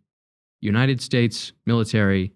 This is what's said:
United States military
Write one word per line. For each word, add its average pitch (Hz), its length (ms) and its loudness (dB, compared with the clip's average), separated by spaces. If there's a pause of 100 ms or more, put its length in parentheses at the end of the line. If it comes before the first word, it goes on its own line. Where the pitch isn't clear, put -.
(600)
United 123 400 0
States - 520 -2 (140)
military 104 680 0